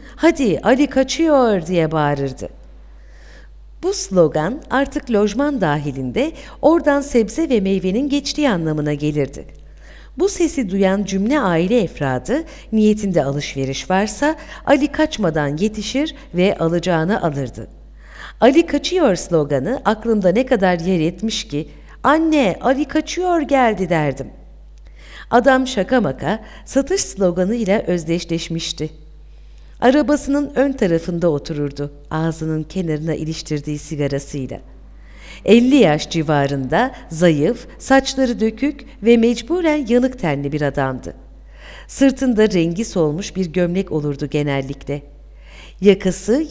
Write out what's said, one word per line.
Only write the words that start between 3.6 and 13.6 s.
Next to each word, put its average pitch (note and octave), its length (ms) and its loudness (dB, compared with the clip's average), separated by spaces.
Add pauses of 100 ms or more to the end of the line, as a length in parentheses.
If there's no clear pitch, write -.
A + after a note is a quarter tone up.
Bu F#4+ 120 0
slogan F3 760 0
artık C#4 400 -2
lojman A3 500 0
dahilinde D3 720 -2 (300)
oradan D4 380 4
sebze C4+ 500 0
ve A#3 100 2
meyvenin F#3+ 480 0
geçtiği C#4+ 420 -2
anlamına D#3 440 -2
gelirdi. D3 500 -4 (760)
Bu F4 100 2
sesi D4+ 420 -2
duyan G3 340 2
cümle G3 360 -2
aile F#3 400 2
efradı D#3 640 -2 (280)
niyetinde G#3 520 2
alışveriş C3+ 680 -6